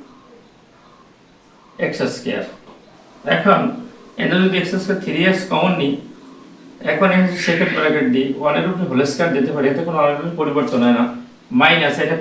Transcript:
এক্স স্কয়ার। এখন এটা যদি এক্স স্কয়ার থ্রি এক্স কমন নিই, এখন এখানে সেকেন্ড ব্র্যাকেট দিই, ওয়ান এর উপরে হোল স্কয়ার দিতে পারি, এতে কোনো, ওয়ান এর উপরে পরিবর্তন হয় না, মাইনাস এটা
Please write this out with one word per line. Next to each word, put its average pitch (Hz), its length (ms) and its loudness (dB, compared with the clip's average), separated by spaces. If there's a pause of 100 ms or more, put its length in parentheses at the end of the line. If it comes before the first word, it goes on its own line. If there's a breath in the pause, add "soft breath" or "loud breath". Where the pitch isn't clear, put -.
(1900)
এক্স 165 140 -4 (160)
স্কয়ার। - 280 -8 (920)
এখন - 240 4 (580)
এটা - 260 0
যদি 185 140 2
এক্স 175 180 -2
স্কয়ার 190 280 -2
থ্রি 160 260 -2
এক্স 185 200 0
কমন 165 320 0
নিই, 139 120 0 (880)
এখন 151 320 2
এখানে 180 260 2
সেকেন্ড - 400 0
ব্র্যাকেট 151 280 2 (100)
দিই, 135 120 2 (100)
ওয়ান 147 180 0
এর 165 140 0
উপরে 180 220 -2
হোল 127 140 2
স্কয়ার 170 280 0
দিতে 139 220 0
পারি, 139 140 2
এতে 151 180 -2
কোনো, 160 100 -2
ওয়ান 143 140 4
এর 147 80 -2
উপরে 170 200 -6
পরিবর্তন 139 440 0
হয় 120 160 4
না, 120 40 2 (480)
মাইনাস 151 480 2
এটা - 220 -2